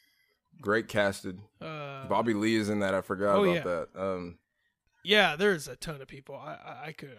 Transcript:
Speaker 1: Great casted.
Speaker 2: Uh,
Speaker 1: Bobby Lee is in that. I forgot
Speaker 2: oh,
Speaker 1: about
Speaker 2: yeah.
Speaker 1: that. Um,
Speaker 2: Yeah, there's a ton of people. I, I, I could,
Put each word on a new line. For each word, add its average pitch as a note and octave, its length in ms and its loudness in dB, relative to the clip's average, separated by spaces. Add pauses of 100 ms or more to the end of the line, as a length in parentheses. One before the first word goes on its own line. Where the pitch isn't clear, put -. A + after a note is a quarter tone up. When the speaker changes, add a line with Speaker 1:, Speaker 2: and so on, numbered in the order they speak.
(600)
Speaker 1:
Great G#2 280 2
casted. G2 500 0 (220)
Speaker 2:
Uh, C#3+ 480 -10
Speaker 1:
Bobby A2 260 4
Lee A2 220 2
is G#2+ 120 2
in G#2 120 2
that. F#2+ 140 2
I F#2+ 60 2
forgot G2+ 360 2
Speaker 2:
oh, G2+ 80 6
Speaker 1:
about F2+ 100 4
Speaker 2:
yeah. D#3 80 0
Speaker 1:
that. E2+ 260 -2 (120)
Um, F2+ 380 -4 (640)
Speaker 2:
Yeah, F#3 320 4
there's F3 320 0
a B2+ 80 -12
ton D3 260 -10
of C3 60 -18
people. C#3 260 -16
I, C#3 200 -12
I, - 340 -14
I D#3+ 40 -10
could, C#3 260 -16